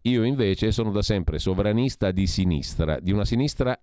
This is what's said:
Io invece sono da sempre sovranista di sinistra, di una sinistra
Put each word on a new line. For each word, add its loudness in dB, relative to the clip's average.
Io 2
invece 2
sono -2
da 0
sempre -2
sovranista 0
di 2
sinistra, 0
di -2
una 0
sinistra 0